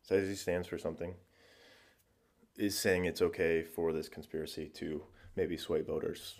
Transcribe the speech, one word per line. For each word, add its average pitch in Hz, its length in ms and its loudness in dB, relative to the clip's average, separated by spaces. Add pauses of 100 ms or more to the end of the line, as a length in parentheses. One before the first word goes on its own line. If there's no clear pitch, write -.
says 95 260 2
he 101 80 -2
stands 90 320 0
for 85 100 -6
something, 85 360 -4 (1400)
is 101 200 0
saying 90 280 4
it's 85 160 0
okay 82 420 4
for 82 300 0
this 78 160 -2
conspiracy 78 680 -6
to 76 280 -4 (320)
maybe 87 220 0
sway 80 240 0
voters - 580 -4